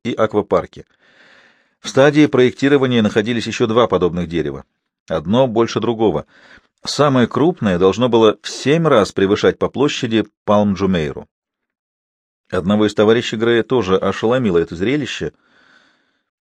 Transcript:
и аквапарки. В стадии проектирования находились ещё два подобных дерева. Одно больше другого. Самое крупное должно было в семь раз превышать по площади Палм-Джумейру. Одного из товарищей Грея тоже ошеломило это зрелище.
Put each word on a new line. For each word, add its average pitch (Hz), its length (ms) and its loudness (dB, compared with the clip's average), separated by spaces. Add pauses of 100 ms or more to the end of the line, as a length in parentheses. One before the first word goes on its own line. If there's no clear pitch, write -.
и 120 100 -6
аквапарки. 101 720 -2 (960)
В - 80 -14
стадии 147 380 4
проектирования 127 720 2
находились 110 460 -2
ещё 113 200 -2
два 110 200 2
подобных 87 420 -2
дерева. 71 340 -6 (460)
Одно 90 380 0
больше 117 340 -2
другого. 107 440 -2 (600)
Самое 131 420 2
крупное 117 500 0
должно 95 300 2
было 113 340 4
в - 80 -14
семь 160 380 -2
раз 113 240 2
превышать 98 480 0
по 90 100 -2
площади 113 560 -2 (200)
Палм-Джумейру. 95 840 -2 (1200)
Одного 101 360 0
из 101 80 0
товарищей 113 420 2
Грея 117 280 0
тоже 95 340 0
ошеломило 110 600 0
это 82 200 -2
зрелище. 110 560 -4 (1120)